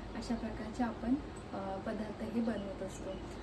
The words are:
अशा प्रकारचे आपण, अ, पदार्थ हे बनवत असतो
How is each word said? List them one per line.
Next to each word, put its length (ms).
अशा 180
प्रकारचे 480
आपण, 320
अ, 260
पदार्थ 440
हे 180
बनवत 420
असतो 280